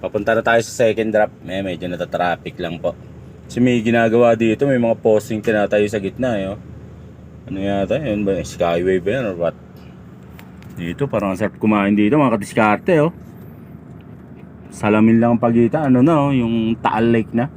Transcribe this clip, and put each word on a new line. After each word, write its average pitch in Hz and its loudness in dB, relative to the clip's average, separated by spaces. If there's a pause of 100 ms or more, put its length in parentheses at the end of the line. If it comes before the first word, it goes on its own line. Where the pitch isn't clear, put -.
papunta 110 0
na 113 0
tayo 117 4
sa - -2
second 110 0
drop. 104 2
May, 95 -8
medyo 87 -6
natatraffic 87 -4
lang 85 -6
po. 85 -4 (520)
Kasi - -6
may 123 2
ginagawa 117 4
dito, 113 0
may 135 0
mga 113 0
posting 107 0
tinatayo 104 2
sa 104 -4
gitna, 110 -4 (100)
eh, 95 -6
oh. 104 -10 (840)
Ano 95 -10
yata, 98 -2
yun 104 -4
ba? 95 -2
Skyway 87 0
ba 98 -2
yan 131 -4
or 90 -8
what? 82 -4 (1160)
Dito, 87 -6
parang 101 -2
ang - -10
sarap 104 -4
kumain 104 2
dito, 104 2
mga 135 4
kadiskarte, 170 2
oh. 170 -2 (1600)
Salamin 110 4
lang 120 4
ang 110 -2
pagitan, 120 2
ano 123 6
na, 165 6
oh, 143 2
yung 113 0
Taal 113 2
Lake 113 0
na. 120 0 (100)